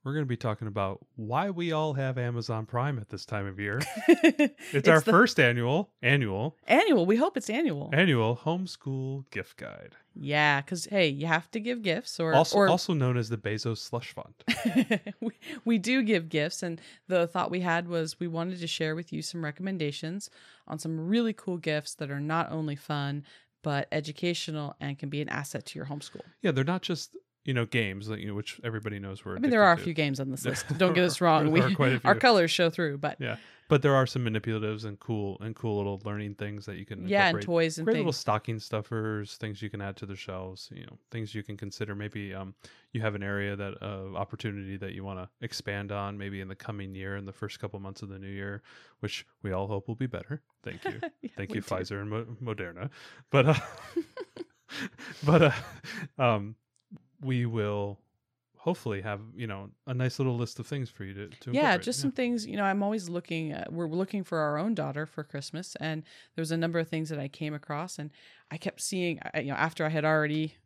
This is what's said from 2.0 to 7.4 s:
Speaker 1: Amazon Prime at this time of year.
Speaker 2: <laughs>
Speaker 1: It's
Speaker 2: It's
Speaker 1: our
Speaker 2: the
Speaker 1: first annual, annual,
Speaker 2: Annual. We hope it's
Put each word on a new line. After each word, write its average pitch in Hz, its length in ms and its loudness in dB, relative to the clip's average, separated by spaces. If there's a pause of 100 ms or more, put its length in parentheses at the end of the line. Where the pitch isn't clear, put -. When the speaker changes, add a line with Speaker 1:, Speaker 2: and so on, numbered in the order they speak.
Speaker 1:
Amazon 117 480 -2
Prime 123 340 -2
at 104 100 -10
this - 160 -8
time 101 220 -4
of 98 120 -8
year. 104 200 -2 (160)
Speaker 2:
<laughs> 220 120 0
Speaker 1:
It's - 680 6
Speaker 2:
It's 143 160 6
Speaker 1:
our 160 120 10
Speaker 2:
the 220 100 4
Speaker 1:
first 202 280 8
annual, 123 500 4 (120)
annual, 123 560 2 (100)
Speaker 2:
Annual. 269 380 8
We 208 100 6
hope 302 220 2
it's - 120 -4